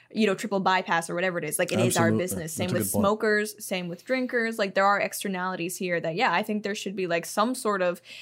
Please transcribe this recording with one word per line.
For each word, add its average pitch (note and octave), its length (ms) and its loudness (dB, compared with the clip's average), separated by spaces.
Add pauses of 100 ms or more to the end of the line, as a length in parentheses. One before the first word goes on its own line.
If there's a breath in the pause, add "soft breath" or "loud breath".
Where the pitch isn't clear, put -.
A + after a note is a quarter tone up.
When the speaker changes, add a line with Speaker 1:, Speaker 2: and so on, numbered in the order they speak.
(120)
Speaker 1:
you A3 140 2
know, G3 80 2
triple G3+ 260 -2
bypass F#3 480 2
or F3 60 -8
whatever F3 240 -2
it D#3+ 60 -4
is. D3+ 160 -2
Like, F3 120 0
it F3+ 80 2
is F3+ 180 4
our E3 100 4
Speaker 2:
Absolutely. - 160 2
Speaker 1:
business. F3+ 300 -4
Same F#3 160 -2
Speaker 2:
That's - 20 -2
a - 80 2
Speaker 1:
with G#2+ 80 0
Speaker 2:
good - 60 -2
point. G3+ 100 2
Speaker 1:
smokers, G#3+ 600 0
same F3+ 240 -4
with E3+ 180 -10
drinkers. B3 520 -2
Like, G3+ 160 -2
there G3 140 4
are G3+ 120 6
externalities F3+ 800 -4
here F3+ 220 -2
that, E3 160 -2
yeah, G#3 180 2
I F3+ 80 2
think G#3+ 220 -4
there G3+ 100 -4
should G3 220 -6
be, F#3+ 100 -2
like, E3+ 220 0
some A3+ 260 0
sort G3+ 300 0
of F3+ 180 0 (200 loud breath)